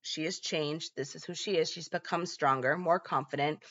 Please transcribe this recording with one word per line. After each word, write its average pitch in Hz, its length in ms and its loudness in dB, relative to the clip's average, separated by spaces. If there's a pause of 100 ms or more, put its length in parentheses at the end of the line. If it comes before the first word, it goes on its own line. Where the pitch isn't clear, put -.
she - 220 -4
has 175 160 -2
changed. 156 560 -2
This 139 200 -6
is 160 80 -14
who 175 120 -8
she 190 220 -2
is. 156 120 4
She's 170 200 -8
become 175 360 -2
stronger, 135 500 4
more 180 240 4
confident, 143 600 0 (120)